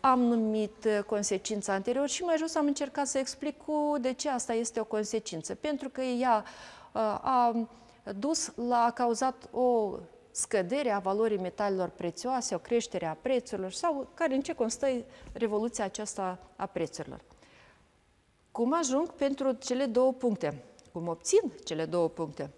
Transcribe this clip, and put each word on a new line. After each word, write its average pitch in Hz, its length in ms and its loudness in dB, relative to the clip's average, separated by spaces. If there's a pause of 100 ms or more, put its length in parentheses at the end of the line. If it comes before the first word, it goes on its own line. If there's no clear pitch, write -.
Am 254 140 6
numit, 220 640 2
uh, 208 180 4
consecința 208 720 -2
anterior 247 340 0
și 359 160 -4
mai 330 140 2
jos 320 180 -2
am 302 100 2
încercat 285 420 -2
să - 100 -2
explic 269 480 -4
cu, 294 360 2
de 254 120 0
ce 294 160 -4
asta 240 240 -2
este 233 260 -2
o 220 40 0
consecință. 214 720 -4
Pentru 277 340 -4
că 262 120 -8
ea, 247 420 2 (500)
uh, 220 80 -2
a 233 680 2 (480)
dus 285 400 -2
la, 240 280 2
a 233 80 4
cauzat 247 600 0
o 233 460 2 (340)
scădere 226 580 0
a 202 100 2
valorii 202 380 2
metalelor 185 520 0
prețioase, 233 680 -4
o 165 40 -2
creștere 208 460 -2
a 160 80 -2
prețurilor 214 580 -2
sau 285 420 -2
care, 311 200 0
în 269 80 2
ce 320 120 -4
constă 233 340 0 (460)
revoluția 220 500 0
aceasta 190 560 -4 (160)
a - 100 -4
prețurilor. - 560 -6 (1300)
Cum 240 220 0
ajung 320 380 2
pentru 277 400 0
cele 254 340 -2
două 254 280 4
puncte? 202 500 -2 (280)
Cum 170 160 -6
obțin 285 440 2 (120)
cele 160 220 -4
două 165 240 2
puncte? 156 480 -6